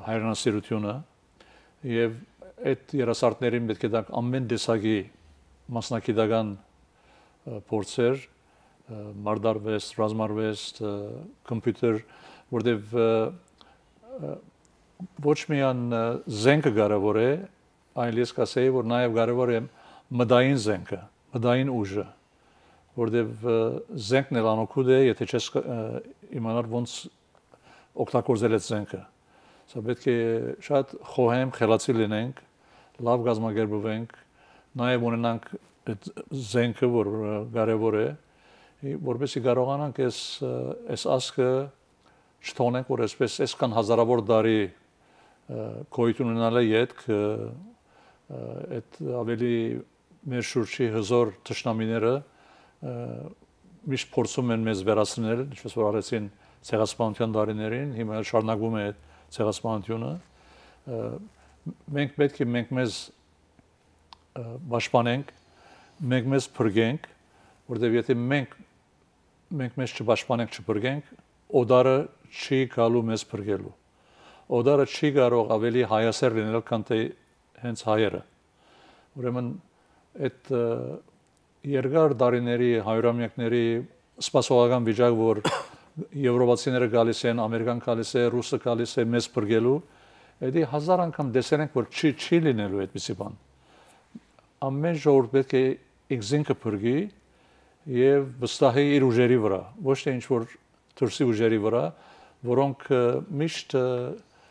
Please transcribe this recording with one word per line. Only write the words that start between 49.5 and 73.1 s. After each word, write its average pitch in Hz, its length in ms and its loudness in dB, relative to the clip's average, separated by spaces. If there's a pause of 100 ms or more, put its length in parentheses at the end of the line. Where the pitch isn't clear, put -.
մեր 123 240 -4
շուրջի 120 440 -2
հզոր 110 500 2
թշնամիները, 113 720 -2
ը, - 840 -12 (840)
միշտ - 320 -6
փորձում 120 400 0
են 113 160 0
մեզ 98 140 -2
վերացնել, 110 640 0
ինչպես 117 260 -14
որ 107 140 2
արեցին 104 380 -2 (340)
ցեղասպանության 110 720 -2
տարիներին, 107 560 -2
հիմա 110 300 -6
էլ 104 80 -6
շարունակվում 110 480 0
է 104 60 -2
այդ 101 180 -6 (300)
ցեղասպանությունը։ 113 800 -4 (720)
Ը, 120 180 -10 (840)
մենք 143 320 -6
պետք 143 220 0
է 131 80 0
մենք 120 260 -2
մեզ, 127 240 -2 (1300)
ը, 123 140 -12 (200)
պաշտպանենք, 120 680 0 (680)
մենք 127 280 0
մեզ 135 220 2
փրկենք, 113 580 0 (600)
որտեղ 117 260 0
եթե 120 240 2
մենք, 131 380 -2 (920)
մենք 131 280 -6
մեզ 127 160 -6
չպաշտպանենք, 117 640 -2
չփրկենք, 113 560 -4 (360)
օդարը 127 460 6 (300)
չի - 400 -2
գալու 117 380 2
մեզ 113 220 -4